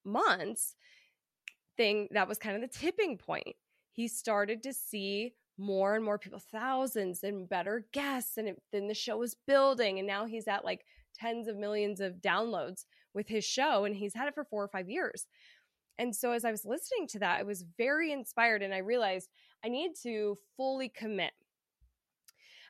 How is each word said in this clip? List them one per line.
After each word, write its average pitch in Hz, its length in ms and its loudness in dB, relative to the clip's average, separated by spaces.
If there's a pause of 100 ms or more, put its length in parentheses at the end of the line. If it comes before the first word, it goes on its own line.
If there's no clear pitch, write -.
months 220 720 2 (1000)
thing, 208 360 4
that 185 160 4
was 214 100 -4
kind 214 160 -4
of 220 80 -2
the 254 160 -10
tipping 349 400 2
point. - 380 -6 (340)
He 233 160 -4
started 220 560 0
to 269 100 -6
see 208 600 -4 (240)
more 196 360 4
and 220 100 2
more 208 140 2
people, 202 200 -12
thousands 226 840 -2
and 196 260 -4
better 202 440 0
guests. 277 440 -2
And 220 120 -2
it, - 140 -6 (100)
then 202 140 0
the 214 80 -2
show 214 220 -2
was 233 200 -2 (100)
building. 262 520 6
And 196 80 0
now 202 180 0
he's 226 240 -4
at, 202 160 0
like, 185 200 -2 (300)
tens 233 340 -4
of 214 80 -4
millions 208 440 0
of 180 200 -4
downloads 185 640 0 (280)
with 208 160 -4
his 214 160 0
show. 254 400 4
And 208 120 0
he's 202 180 -4
had 254 140 -2
it 285 60 -4
for 294 100 -6
four 208 180 -4
or 202 60 -4
five 185 200 -6
years. 285 380 -4 (720)
And 240 160 -2
so 240 180 0
as 233 120 0
I 233 60 2
was 214 140 -4
listening 320 440 -2
to 214 100 -10
that, 185 220 2
I - 20 -2
was 196 220 -4 (120)
very 294 360 2
inspired. 233 500 2
And 196 100 -2
I 190 60 0
realized 190 500 0 (340)
I 226 60 -4
need 320 240 -2 (100)
to 214 360 -2 (180)
fully 262 320 -2
commit. 214 440 -4 (1400)